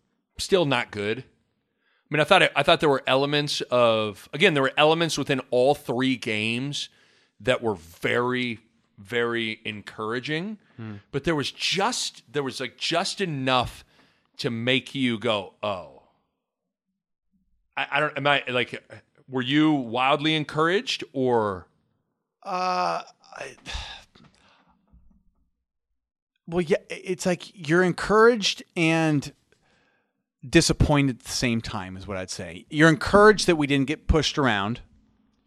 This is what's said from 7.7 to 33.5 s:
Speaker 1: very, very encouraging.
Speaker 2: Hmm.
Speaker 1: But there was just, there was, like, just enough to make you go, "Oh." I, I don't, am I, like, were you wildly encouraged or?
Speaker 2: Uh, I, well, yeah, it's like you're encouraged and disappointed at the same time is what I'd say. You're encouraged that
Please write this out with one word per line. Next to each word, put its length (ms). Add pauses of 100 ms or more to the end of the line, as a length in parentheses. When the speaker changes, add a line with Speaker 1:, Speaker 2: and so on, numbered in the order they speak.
Speaker 1:
very, 840 (380)
very 680
encouraging. 920 (180)
Speaker 2:
Hmm. 180 (180)
Speaker 1:
But 120
there 120
was 160
just, 800
there 100
was, 180
like, 180
just 440
enough 640 (520)
to 120
make 460
you 240
go, 420
"Oh." 400 (1800)
I, 140
I 80
don't, 180
am 100
I, 220
like, 340 (460)
were 140
you 280
wildly 640
encouraged 680 (100)
or? 540 (760)
Speaker 2:
Uh, 600 (320)
I, 200 (3000)
well, 140
yeah, 160 (120)
it's 360
like 440
you're 140
encouraged 800 (120)
and 560 (1160)
disappointed 720
at 40
the 80
same 300
time 360
is 100
what 100
I'd 120
say. 400
You're 200
encouraged 580
that 100